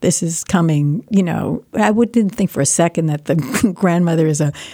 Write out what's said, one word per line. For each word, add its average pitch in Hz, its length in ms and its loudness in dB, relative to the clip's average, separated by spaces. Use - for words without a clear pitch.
this - 200 0
is 165 220 -6
coming, 156 640 0
you 196 140 2
know, - 400 -4
I 214 180 2
would, 233 200 2
didn't 214 240 0
think 196 140 -2
for - 120 -4
a 143 40 0
second 170 420 0
that 147 180 -4
the 160 100 0
<laughs> 170 400 -2
grandmother 170 520 2
is 156 140 0
a, 147 100 0